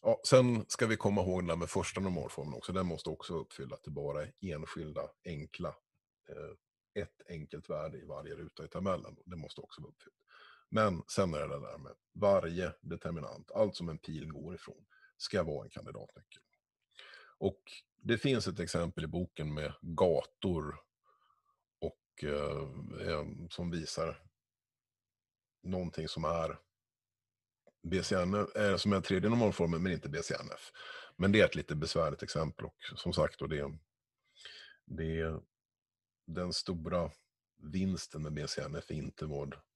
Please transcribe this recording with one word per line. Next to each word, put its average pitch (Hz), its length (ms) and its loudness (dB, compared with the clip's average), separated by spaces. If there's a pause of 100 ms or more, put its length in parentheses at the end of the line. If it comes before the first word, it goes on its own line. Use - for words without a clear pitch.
Ja, 113 240 4
sen 123 420 8
ska - 200 2
vi 110 80 4
komma 101 260 4
ihåg 92 180 4
den 87 80 0
där 82 80 2
med 85 140 0
första 98 320 0
normalformen 73 520 -2
också. 60 200 -6
Den 92 120 2
måste 82 240 -4
också 78 240 -6
uppfylla 69 420 -6
att - 80 -20
det 76 80 -10
bara 73 320 -4
är - 180 -10
enskilda, 76 680 -6 (160)
enkla, 80 440 -6 (600)
eh, - 760 -10
ett - 260 -14
enkelt 85 400 -10
värde 78 280 -4
i - 80 -14
varje 78 300 -10
ruta 82 300 -12
i - 20 -14
tabellen. 90 580 -4
Det 90 100 -12
måste 76 260 -12
också - 200 -16
vara - 100 -16
uppfyllt. - 340 -20 (440)
Men 104 380 2
sen 92 260 2
är 73 140 -2
det 71 120 -4
där 55 180 -12
med 67 140 -14 (220)
varje 87 680 4
determinant, 80 720 -6
allt 107 240 2
som 85 140 -4
en 78 80 -6
pil 78 340 -8
går 78 240 -10
ifrån, - 300 -16 (320)
ska - 260 2
vara 76 200 -2
en - 60 -14
kandidatnyckel. - 720 -14 (1000)
Och - 220 -2 (340)
det 113 220 2
finns 123 300 2
ett 90 120 -4
exempel 85 440 -2
i 78 40 -4
boken 78 460 -4
med 76 280 -4
gator 82 1000 2 (1000)
och, - 440 -8
eh, 73 440 -2 (400)
eh, 76 180 0 (240)
som 87 220 -4
visar 80 520 -4 (1400)
någonting 90 440 -2
som 82 160 -4
är 82 360 0 (1200)
B 87 200 2
C 98 120 2
N 90 180 4
F, 104 220 0
eh, 101 220 6
som 104 160 4
är 95 80 4
tredje 95 280 2
normalformen, 90 540 4
men 92 80 2
inte 78 180 -2
B 76 140 -2
C - 160 -2
N - 140 -8
F. - 180 -16 (440)
Men 98 160 6
det 104 100 10
är 90 40 12
ett - 100 2
lite 78 200 -2
besvärligt 76 480 2
exempel - 420 -2
och - 120 -12 (180)
som - 180 -2
sagt - 260 4
då, - 80 -4
det, 76 300 -2 (1080)
det, 80 560 -2 (840)
den 87 280 -2
stora 82 580 0 (460)
vinsten 82 640 -2
med 76 100 -4
B 73 140 -2
C - 140 -4
N 73 140 -6
F 78 160 -6
är 78 40 -4
inte 71 300 -6
vad 71 300 -4 (200)